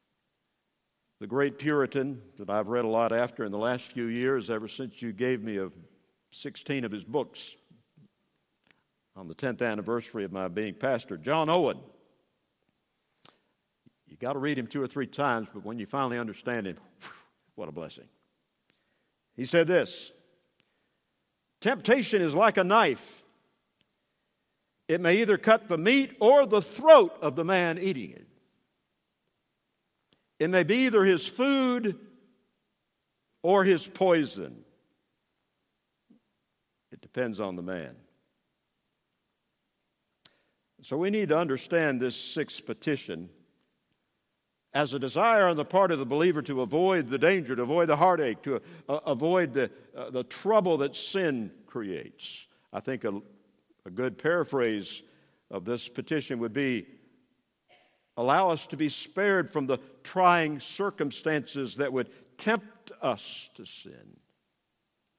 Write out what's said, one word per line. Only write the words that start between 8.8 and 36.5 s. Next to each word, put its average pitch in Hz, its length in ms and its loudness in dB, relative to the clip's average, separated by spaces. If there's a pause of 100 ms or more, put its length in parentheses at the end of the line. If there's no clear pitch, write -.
on 95 120 -18
the 80 60 -12
tenth 123 300 -6
anniversary 113 600 -4
of 92 80 -8
my 95 160 -6
being 98 280 -6
pastor, 123 420 -4
John 151 320 -2
Owen. 156 300 0 (2250)
You - 100 -20
gotta 131 220 -6
read 143 220 -2
him 117 80 -6
two 139 160 -6
or 127 40 -4
three 131 200 -6
times, 120 440 -2
but 98 140 -14
when 113 140 -10
you 101 80 -10
finally 131 320 -4
understand 113 480 -6
him, 85 100 -10 (800)
what 82 140 -12
a - 20 -14
blessing. 73 360 -14 (1300)
He 127 100 -8
said 165 200 4
this, 156 460 0 (1500)
"Temptation 220 640 2
is 156 140 0
like 208 220 4
a 190 60 4
knife. 185 520 2 (1700)
It 170 140 0
may 180 200 4
either 208 160 4
cut 220 300 4
the 170 100 -2
meat 247 420 2
or 262 280 8
the 202 160 2
throat 262 580 8
of 147 140 -2
the 160 100 -2
man 175 320 2
eating 175 320 -4
it. - 160 -20 (2250)
It 160 100 0
may 180 140 4
be 240 240 2
either 214 180 6
his 190 220 4
food 247 680 0 (1500)
or 190 200 6
his 185 220 4
poison. 123 800 0 (2250)